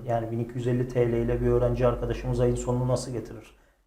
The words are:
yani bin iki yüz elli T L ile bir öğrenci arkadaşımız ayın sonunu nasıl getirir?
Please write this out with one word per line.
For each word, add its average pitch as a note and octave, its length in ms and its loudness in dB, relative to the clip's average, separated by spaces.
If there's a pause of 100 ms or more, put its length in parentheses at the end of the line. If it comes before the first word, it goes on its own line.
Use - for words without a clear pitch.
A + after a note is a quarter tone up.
yani A#2 240 -2
bin A#2 80 -2
iki A#2+ 160 -4
yüz A#2+ 120 -4
elli B2 200 0
T A#2+ 240 2
L - 20 2
ile A#2+ 280 0
bir A#2+ 60 2
öğrenci A#2+ 400 4
arkadaşımız A#2+ 520 -2
ayın B2 160 4
sonunu B2 320 -2
nasıl B2+ 240 -2
getirir? A2+ 440 -10 (320)